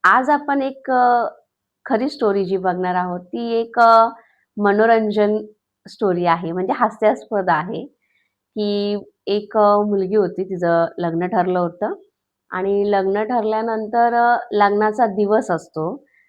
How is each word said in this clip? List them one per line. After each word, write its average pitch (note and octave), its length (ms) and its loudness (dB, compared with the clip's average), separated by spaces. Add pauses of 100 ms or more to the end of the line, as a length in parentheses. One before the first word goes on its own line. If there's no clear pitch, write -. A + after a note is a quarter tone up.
आज B3 260 4
आपण C#4+ 320 0
एक, C4+ 280 -8
अ, B3 360 2 (600)
खरी B3 220 -2
स्टोरी G3+ 360 0
जी F#3 120 -2
बघणार F3+ 380 -2
आहोत F3+ 260 -4
ती A#3 320 -8
एक, A3+ 260 -4
अ, A3+ 300 6 (540)
मनोरंजन G#3+ 760 2 (500)
स्टोरी F3+ 380 -2
आहे, E3+ 260 0
म्हणजे F#3 200 -4
हास्यास्पद A3 760 -2
आहे, F3 360 -2 (720)
की G#3 420 -2 (280)
एक, G#3 300 -2
अ, G#3 260 4
मुलगी G3+ 320 -2
होती, F#3+ 300 0
तिचं E3+ 420 0 (120)
लग्न E3+ 280 -2
ठरलं F3+ 320 0
होतं F3+ 360 -4 (560)
आणि G3 360 -2
लग्न G3+ 380 0
ठरल्यानंतर, A3 920 -2
अ, A#3+ 220 2 (160)
लग्नाचा G#3 540 2
दिवस G#3 440 0
असतो E3+ 540 -6 (240)